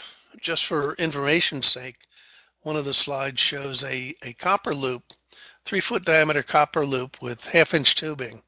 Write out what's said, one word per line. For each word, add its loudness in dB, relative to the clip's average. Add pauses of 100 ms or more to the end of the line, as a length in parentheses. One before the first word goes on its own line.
(420)
just -4
for -2
information's 0
sake, -2 (540)
one -6
of -2
the -2
slides -2
shows -2
a, -6
a -12
copper 0
loop, -4 (500)
three 0
foot -2
diameter 4
copper 2
loop -4
with -8
half 4
inch 4
tubing. -6